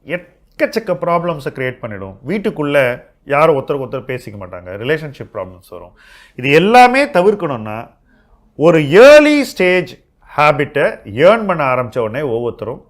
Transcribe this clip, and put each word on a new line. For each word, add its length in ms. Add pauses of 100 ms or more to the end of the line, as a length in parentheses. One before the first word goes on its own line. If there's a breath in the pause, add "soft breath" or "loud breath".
எக்கச்சக்க 880
ப்ராப்ளம்ஸை 560
கிரியேட் 280
பண்ணிடும். 480
வீட்டுக்குள்ள 760 (220)
யாரும் 320
ஒருத்தருக்கு 140
ஒருத்தர் 480
பேசிக்க 220
மாட்டாங்க, 260
ரிலேஷன்ஷிப் 680
ப்ராப்ளம்ஸ் 360
வரும். 260 (380 soft breath)
இது 180
எல்லாமே 520
தவிர்க்கணும்னா, 880 (640)
ஒரு 340
ஏர்லி 520
ஸ்டேஜ் 540 (400)
ஹாபிட்டை 680
ஏர்ன் 420
பண்ண 280
ஆரம்பிச்ச 240
உடனே 260
ஒவ்வொருத்தரும் 640